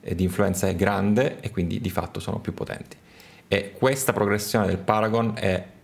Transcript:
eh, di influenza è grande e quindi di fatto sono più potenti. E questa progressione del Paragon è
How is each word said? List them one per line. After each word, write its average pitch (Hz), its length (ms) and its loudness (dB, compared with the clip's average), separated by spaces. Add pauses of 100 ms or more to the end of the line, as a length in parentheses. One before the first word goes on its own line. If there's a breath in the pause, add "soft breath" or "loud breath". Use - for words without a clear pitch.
eh, - 140 -4
di 87 80 0
influenza 95 460 0
è 92 80 0
grande 101 640 2
e - 100 -6
quindi 90 300 -2
di 95 100 -2
fatto 85 300 -6
sono - 180 -6
più - 160 -6
potenti. - 420 -10 (500 loud breath)
E - 260 0
questa 131 400 2
progressione 104 540 2
del 92 120 2
Paragon 107 560 2
è 92 320 0 (180)